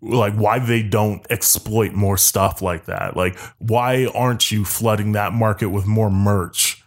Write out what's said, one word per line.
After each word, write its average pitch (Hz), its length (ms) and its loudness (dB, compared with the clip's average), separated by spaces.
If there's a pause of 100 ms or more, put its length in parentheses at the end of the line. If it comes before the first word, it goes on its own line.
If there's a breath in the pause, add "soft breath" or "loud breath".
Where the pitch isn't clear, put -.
like, 110 340 0
why 107 240 2
they 117 240 0
don't 107 480 0
exploit 110 600 0
more 98 240 0
stuff 95 460 0
like 87 240 -4
that. - 300 -6
Like, 90 220 -2 (200 loud breath)
why 123 560 0
aren't 123 360 0
you 107 140 0
flooding 107 480 0
that 101 220 -2
market 110 340 2
with 95 180 -2
more 110 240 2
merch? 98 760 0